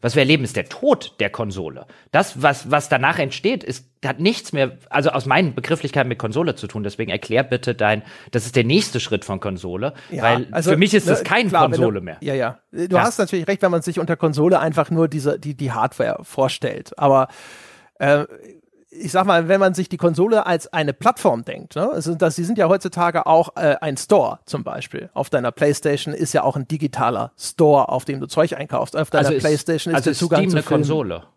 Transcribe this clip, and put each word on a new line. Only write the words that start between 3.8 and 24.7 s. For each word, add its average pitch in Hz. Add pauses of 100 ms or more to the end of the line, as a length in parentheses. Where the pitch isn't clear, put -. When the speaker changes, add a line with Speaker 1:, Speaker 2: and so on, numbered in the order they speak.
Speaker 1:
hat 135
nichts 196
mehr, 135 (120)
also 143
aus 131
meinen 139
Begrifflichkeiten 139
mit 117
Konsole 135
zu -
tun. 107
Deswegen 101
erklär 110
bitte 123
dein, 107 (300)
das 113
ist 120
der 120
nächste 139
Schritt 107
von 95
Konsole, 92 (160)
Speaker 2:
Ja, 160
Speaker 1:
weil 120
Speaker 2:
also, 165
Speaker 1:
für 151
mich 196
ist 202
das -
Speaker 2:
ne, -
Speaker 1:
kein 214
Speaker 2:
klar, 175
wenn 135
du 165
Speaker 1:
Konsole 110
mehr. 165
Speaker 2:
Ja, 143
ja. 127 (140)
Du 175
Speaker 1:
Klar. 180
Speaker 2:
hast 233
natürlich 180
recht, 196
wenn 185
man 170
sich 180
unter 170
Konsole 156
einfach 156
nur 165
diese, 143
die, 147
die 131
Hardware 117
vorstellt. -
Aber, 135 (720)
äh, 147 (680)
ich 165
sag 185
mal, 170
wenn 196
man 190
sich 180
die -
Konsole 175
als 170
eine 151
Plattform 165
denkt, -
ne? 190
Also 165
das, 160
sie 175
sind 208
ja 185
heutzutage 175
auch, 160
äh, 147
ein 151
Store 143
zum -
Beispiel. -